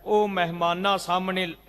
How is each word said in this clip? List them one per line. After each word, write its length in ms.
ਉਹ 220
ਮਹਿਮਾਨਾਂ 680
ਸਾਹਮਣੇ 560